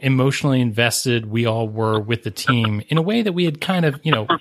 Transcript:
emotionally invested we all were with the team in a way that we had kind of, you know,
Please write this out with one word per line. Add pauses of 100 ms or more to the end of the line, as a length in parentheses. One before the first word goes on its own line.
emotionally
invested
we
all
were
with
the
team
in
a
way
that
we
had
kind
of,
you
know, (140)